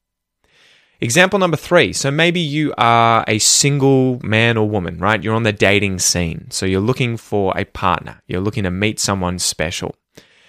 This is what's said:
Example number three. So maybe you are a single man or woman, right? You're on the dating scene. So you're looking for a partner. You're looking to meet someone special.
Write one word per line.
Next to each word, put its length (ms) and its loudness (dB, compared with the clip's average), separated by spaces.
Example 360 2
number 200 0
three. 340 2
So 180 -4
maybe 300 0
you 380 -2
are 500 4
a 100 0
single 840 2
man 340 2
or 100 2
woman, 320 -4
right? 240 0
You're 120 -2
on 80 0
the 100 0
dating 460 2
scene. 520 -2
So 140 -6
you're 160 0
looking 380 -2
for 360 -2
a 120 -4
partner. 600 -4
You're 140 -6
looking 240 -4
to 60 -2
meet 280 -2
someone 400 -2
special. 560 -6